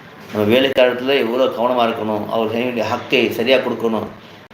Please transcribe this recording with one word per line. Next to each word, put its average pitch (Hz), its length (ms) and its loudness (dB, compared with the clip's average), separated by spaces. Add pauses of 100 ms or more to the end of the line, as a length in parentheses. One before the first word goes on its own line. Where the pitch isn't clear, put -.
(340)
நம்ம 107 220 4
வேலைக்காரத்துல 131 600 2
எவ்வளவு 120 380 0
கவனமா 120 320 2
இருக்கணும், 107 400 -4
அவர் 113 220 -2
செய்ய 117 140 -2
வேண்டிய 117 240 -4
ஹக்கை 120 420 0
சரியா 120 280 2
கொடுக்கணும், 113 480 -2 (480)